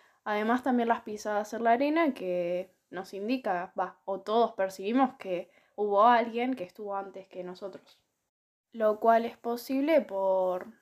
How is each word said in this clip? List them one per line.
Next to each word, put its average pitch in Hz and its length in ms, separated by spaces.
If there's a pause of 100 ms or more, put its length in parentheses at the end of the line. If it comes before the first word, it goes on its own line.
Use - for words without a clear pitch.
(240)
Además, 220 380
también 240 260
las 226 140
pisadas 214 500
en 226 120
la 233 80
arena, 294 420
que 180 600 (140)
nos 185 240
indica, 202 680
va, 180 260
o 196 160
todos 226 320
percibimos 208 600
que - 360 (260)
hubo 202 280
alguien 233 500
que 262 100
estuvo 208 300
antes 196 340
que 185 140
nosotros, 185 580 (720)
lo 214 280
cual 226 260
es 233 100
posible 269 640
por 190 680 (120)